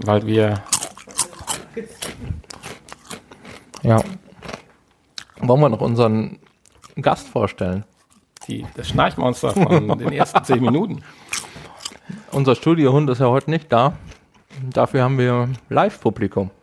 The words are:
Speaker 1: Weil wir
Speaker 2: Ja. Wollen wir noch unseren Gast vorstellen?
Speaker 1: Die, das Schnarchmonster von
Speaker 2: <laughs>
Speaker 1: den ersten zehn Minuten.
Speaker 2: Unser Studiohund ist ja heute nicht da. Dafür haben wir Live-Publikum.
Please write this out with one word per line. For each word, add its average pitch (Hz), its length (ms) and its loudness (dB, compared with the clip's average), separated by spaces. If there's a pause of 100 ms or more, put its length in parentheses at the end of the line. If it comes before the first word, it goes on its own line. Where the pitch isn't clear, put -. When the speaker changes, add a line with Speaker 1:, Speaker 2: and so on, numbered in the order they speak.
Speaker 1:
Weil 104 220 2
wir 107 340 2 (3250)
Speaker 2:
Ja. 113 200 4 (1400)
Wollen 127 220 4
wir 147 80 6
noch 110 120 -2
unseren 110 560 2 (640)
Gast - 260 0
vorstellen? 98 580 -2 (600)
Speaker 1:
Die, 113 180 -10 (100)
das - 140 -12
Schnarchmonster 131 640 0
von 175 360 2
Speaker 2:
<laughs> 143 120 0
Speaker 1:
den 123 120 -4
ersten 143 320 0
zehn 123 180 2
Minuten. 147 420 0 (1300)
Speaker 2:
Unser 139 240 4
Studiohund 151 540 4
ist 120 100 0
ja 135 80 4
heute 131 220 2
nicht 156 220 -4
da. 120 220 4 (800)
Dafür 127 320 2
haben 135 140 2
wir 123 320 2 (200)
Live-Publikum. 107 840 -2 (120)